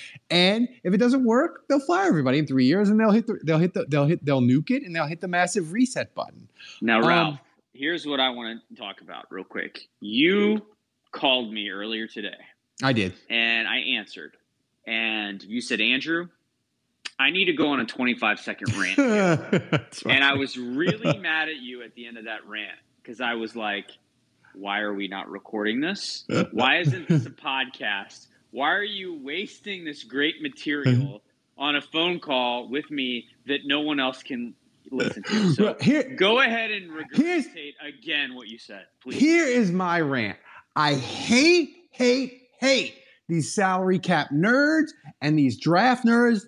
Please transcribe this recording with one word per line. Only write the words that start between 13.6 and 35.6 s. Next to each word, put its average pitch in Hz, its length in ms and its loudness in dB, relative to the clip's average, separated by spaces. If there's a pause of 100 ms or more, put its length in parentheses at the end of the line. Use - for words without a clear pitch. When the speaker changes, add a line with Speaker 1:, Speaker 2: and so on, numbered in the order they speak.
Speaker 2:
I 117 100 -2 (200)
answered. 92 400 -14 (480)
And 110 560 -4
you 110 180 -8
said, 113 220 -4
"Andrew, 147 460 -2 (880)
I 135 120 2
need 185 160 0
to 175 60 0
go 151 160 0
on 135 120 0
a 113 40 -4
twenty-five 113 560 -2
second 107 360 -6
rant." 95 200 -2
Speaker 1:
<laughs> 202 760 2
That's - 340 -4
right. 127 100 2
Speaker 2:
And 139 100 4
I 139 100 4
was 135 220 -4
really 147 600 -2
<laughs> - 20 -14
mad 160 280 -2
at 156 80 -8
you 123 260 -16
at 110 120 -20
the 120 120 -18
end 120 100 -16
of 110 80 -16
that 110 220 -12
rant 107 320 -12 (260)
'cause 120 160 -16
I 120 140 -2
was 113 200 -6
like, 104 360 -6 (640)
"Why 101 260 -6
are 104 140 -2
we 98 140 -4
not 95 200 -10
recording 107 520 -4
this? - 440 -6 (140)
Speaker 1:
<laughs> - 140 -2
Speaker 2:
Why 131 260 2
isn't 151 300 -2
this 147 180 2
a 135 40 -12
podcast? 127 1000 -8 (240)
Why 135 200 0
are 196 100 0
you 196 400 -8
wasting 180 640 -10
this 147 180 -12
great 143 380 -2
material 139 840 -2 (180)
<laughs> - 180 -20
on 147 180 -2
a 139 60 -2
phone 165 380 -2
call 123 480 -2
with 147 220 -6
me 127 360 -6 (200)
that 143 200 -4
no 143 140 0
one 151 200 -2
else 131 220 -4
can 120 320 -10 (360)
listen - 340 -4
to?" 208 280 2
So 202 120 4